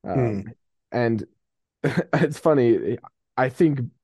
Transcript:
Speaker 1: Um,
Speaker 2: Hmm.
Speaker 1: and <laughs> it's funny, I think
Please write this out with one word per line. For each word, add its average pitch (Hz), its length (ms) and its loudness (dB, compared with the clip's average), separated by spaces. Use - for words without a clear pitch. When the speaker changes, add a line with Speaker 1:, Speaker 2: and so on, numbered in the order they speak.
Speaker 1:
Um, 107 380 -2
Speaker 2:
Hmm. 107 80 -16
Speaker 1:
and 117 360 -2
<laughs> 143 300 -2
it's 151 260 0
funny, 117 580 2
I 127 120 0
think 147 300 2